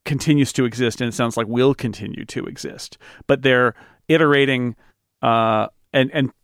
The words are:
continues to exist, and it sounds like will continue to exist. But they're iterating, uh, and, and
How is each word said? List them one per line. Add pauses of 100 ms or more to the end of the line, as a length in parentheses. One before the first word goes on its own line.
continues
to
exist,
and
it
sounds
like
will
continue
to
exist. (320)
But
they're (340)
iterating, (460)
uh, (240)
and,
and (120)